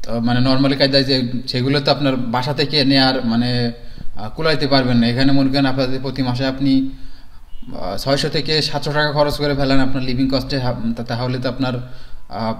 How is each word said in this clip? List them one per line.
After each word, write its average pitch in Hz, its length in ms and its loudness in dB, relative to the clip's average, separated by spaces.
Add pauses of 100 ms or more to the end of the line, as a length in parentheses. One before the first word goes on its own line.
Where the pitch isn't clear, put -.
তো 117 180 -2
মানে 123 300 2
normally 135 260 4
কায়দায় 135 280 2
যে 131 180 0 (240)
সেগুলো 135 340 0
তো 143 100 0
আপনার 139 260 2
বাসা 123 360 -2
থেকে 147 320 0
নেয়ার 135 400 2
মানে, 120 480 0 (440)
আহ, 104 120 -2
কুলাইতে 156 380 0
পারবেন 127 300 4
না। 117 100 4
এখানে 131 260 4
মনে 135 180 6
করেন 139 160 2
আপনাদের 131 360 0
প্রতি 131 200 -4
মাসে 127 240 0
আপনি, 135 440 2 (840)
আহ, 92 220 -4
ছয়শো 139 320 0
থেকে 156 340 -2
সাতশো 147 300 -4
টাকা 151 200 0
খরচ 147 240 0
করে 143 180 -2
ফেলেন 135 260 4
আপনার 131 220 4
লিভিং 131 300 0
কস্টে, 135 260 -2
হা-, 120 380 -2
তা-, 120 60 -8
তাহলে 123 360 -4
তো 131 100 -4
আপনার, 127 240 -2 (560)
আহ, 110 320 -4